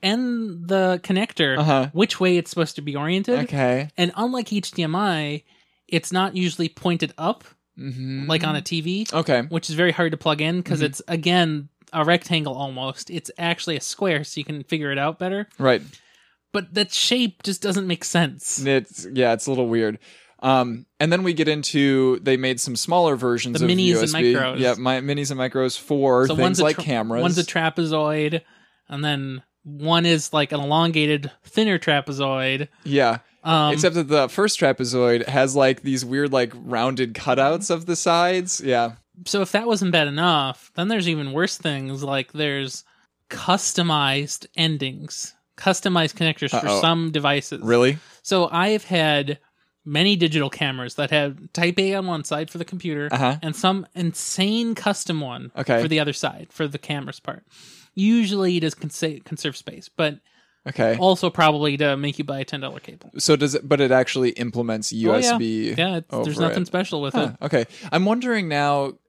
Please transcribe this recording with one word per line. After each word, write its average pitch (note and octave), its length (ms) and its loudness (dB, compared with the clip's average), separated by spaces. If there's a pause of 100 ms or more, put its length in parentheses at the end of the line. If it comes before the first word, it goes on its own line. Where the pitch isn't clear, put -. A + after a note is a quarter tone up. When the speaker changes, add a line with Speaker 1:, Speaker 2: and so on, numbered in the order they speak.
Speaker 1:
and A3+ 640 -2
the F#3 360 2
connector D#3+ 560 0
Speaker 2:
Uh-huh. C#3+ 340 2
Speaker 1:
which G3 260 0
way F#3 180 4
it's E3+ 140 -2
supposed D#3+ 240 -2
to D3 80 -12
be C#3+ 120 -6
oriented. F#3 500 0
Speaker 2:
Okay. C3+ 520 0
Speaker 1:
And F3 180 0
unlike A#3+ 380 -4
H G3+ 180 -4
D F#3 120 -4
M D#3+ 120 -2
I, D#3 480 -2 (440)
it's E3 240 -2
not F#3 240 0
usually F3 340 -2
pointed E3+ 480 -2
up F#3 260 -4 (320)
Speaker 2:
Mm-hmm. C3 520 -8
Speaker 1:
like D#3+ 160 2
on D#3 120 0
a C#3+ 60 -4
T E3 200 -4
V, F#3+ 300 -4
Speaker 2:
Okay. D3 380 2
Speaker 1:
which E3 180 -4
is D#3 80 -6
very F3 160 4
hard E3 200 0
to D#3 60 -6
plug D3+ 240 0
in E3+ 200 -2
'cause D3 160 -2
Speaker 2:
Mm-hmm. D3 80 0
Speaker 1:
it's, C#3+ 220 -4
again, E3 600 2 (220)
a D#3 140 0
rectangle E3 500 0
almost. C3+ 540 -8
It's E3+ 300 -10
actually E3+ 380 -2
a B2+ 40 -6
square, D#3+ 420 -2
so - 160 -12
you C#3+ 60 -6
can D3 180 -8
figure D3 280 -4
it C#3 80 -2
out D3+ 180 -2
better. G3 300 -6 (100)
Speaker 2:
Right. B2+ 240 4 (680)
Speaker 1:
But F3 240 -6
that G3+ 180 -2
shape A#3+ 480 0
just G3 220 -6
doesn't G3 240 0
make F3 160 -2
sense. C#3 600 0
Speaker 2:
It's, C3 480 0
yeah, B2+ 220 4
it's A2+ 140 -4
a - 20 -4
little B2+ 180 2
weird. A2+ 300 2 (460)
Um, B2 420 2 (140)
and D#3 120 2
then F#3 120 2
we F3 100 0
get D#3 140 2
into, C#3 760 2
they C3 160 2
made C3 220 -2
some B2 160 -4
smaller E3 400 2
versions A#2+ 420 -2
Speaker 1:
The - 80 2
Speaker 2:
of F3 60 4
Speaker 1:
minis - 20 4
and F#3 80 2
Speaker 2:
U F3 220 4
S D3+ 100 -2
B. B2 220 4
Speaker 1:
micros. C3 240 -2
Speaker 2:
Yeah, B2 160 2
mi-, B2+ 260 0 (140)
minis C#3+ 160 -4
and C3+ 80 -6
micros B2+ 400 0
for C3+ 480 4
Speaker 1:
So D#3 80 0
Speaker 2:
things D#3 80 2
Speaker 1:
one's F#3 160 2
a E3 40 6
Speaker 2:
like D3+ 120 4
Speaker 1:
tra-, E3+ 100 -8
Speaker 2:
cameras. A#2 380 0
Speaker 1:
one's E3+ 160 2
a F3 40 2
trapezoid, D#3 1000 0 (460)
and C#3+ 160 -8
then C3+ 380 -4 (220)
one D#3+ 420 2
is, E3 260 2
like, D3 200 2
an D3+ 100 -2
elongated, D3+ 680 2 (120)
thinner G#3+ 360 0
trapezoid. C3+ 880 -2 (160)
Speaker 2:
Yeah. C3 360 2 (260)
Speaker 1:
Um, D#3 280 4
Speaker 2:
Except D#3+ 220 4
that E3 120 0
the C#3 220 2
first G#3 300 0
trapezoid B2 680 2
has, C3+ 280 2
like, C3+ 260 4
these C3 240 -2
weird, C3+ 280 -2
like, B2 220 0
rounded A#2+ 580 -2
cutouts C#3 560 0
of E3 160 -2
the F3 120 -2
sides. F3+ 680 0
Yeah. A#2+ 300 2 (320)
Speaker 1:
So G3+ 160 -2
if F#3 100 -4
that A3 160 0
wasn't G3 240 0
bad D#3+ 160 2
enough, D3 680 0
then F3 120 -2
there's G3+ 220 0
even C#3+ 240 -4
worse F3 240 -2
things, C3+ 460 -6
like C#3 280 -4
there's C#3 520 -6 (460)
customized D3 1300 -2
endings, D3 800 -4 (220)
customized F3 580 2
connectors D3+ 340 -2
for B2 180 0
Speaker 2:
Uh-oh. G2+ 140 2
Speaker 1:
some E3 300 2
devices. C#3+ 500 -2
Speaker 2:
Really? A#2+ 360 4 (260)
Speaker 1:
So F3+ 280 2
I've G3+ 340 0
had D3 520 0 (480)
many E3 300 2
digital D#3 340 2
cameras C3 460 -6
that D3 160 -2
have C#3+ 260 0 (160)
Type F3 240 0
A F#3+ 180 0
on F#3+ 120 -4
one D#3+ 160 -4
side D#3 260 -6
for - 80 -14
the E3+ 80 -8
computer D#3 460 -6
Speaker 2:
Uh-huh. C3 300 0
Speaker 1:
and D#3 140 -6
some F#3+ 380 0
insane G3+ 840 -2
custom F#3+ 440 -4
one B2 380 -10
Speaker 2:
Okay. B2 240 2
Speaker 1:
for B2 60 0
the D#3 120 2
other D3 140 0
side, - 360 -8
for D#3+ 180 -6
the C#3+ 120 -8
camera's C#3 400 -8
part. - 260 -12 (480)
Usually G3 640 2
it D#3+ 60 0
is D#3 100 -2
consa-, D#3 500 -8
conserve D3 340 -8
space, - 380 -18
but D3+ 240 -2 (480)
Speaker 2:
Okay. A2+ 300 2
Speaker 1:
also F3+ 320 4
probably D3+ 480 2
to C#3+ 200 2
make C#3+ 200 -4
you D3 60 -6
buy C#3 160 -8
a C3+ 60 -8
ten C#3 160 -10
dollar C3 180 -12
cable. - 380 -20
Speaker 2:
So D3+ 180 4
does C#3 180 0
it, D3 140 -4
but C#3+ 140 4
it C3 100 4
actually C3 400 2
implements A#2 600 -4
Speaker 1:
Oh, - 20 -6
yeah. A2+ 140 -2
Speaker 2:
U A2 60 4
S B2 220 2
B A2 400 -2
Speaker 1:
Yeah, F3+ 200 0
it's, E3 120 -8
there's C#3+ 300 -4
Speaker 2:
over - 80 2
Speaker 1:
nothing F3+ 160 0
Speaker 2:
it. E3+ 40 -6
Speaker 1:
special F3+ 340 -4
with C#3 120 -4
Speaker 2:
Huh, C3+ 260 -2
Speaker 1:
it. - 60 -8
Speaker 2:
okay. C3 200 0 (260)
I'm E3+ 140 2
wondering A3+ 420 0
now C#3+ 460 0 (160)